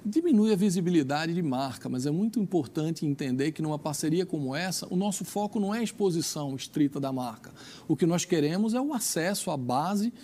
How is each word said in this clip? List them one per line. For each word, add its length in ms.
Diminui 500
a 20
visibilidade 800
de 80
marca, 480
mas 160
é 60
muito 280
importante 680
entender 460
que 100
numa 160
parceria 480
como 300
essa, 360
o 40
nosso 300
foco 340
não 160
é 40
a 40
exposição 720
estrita 440
da 120
marca. 400
O 80
que 100
nós 200
queremos 480
é 80
o 120
acesso 580
à 60
base 560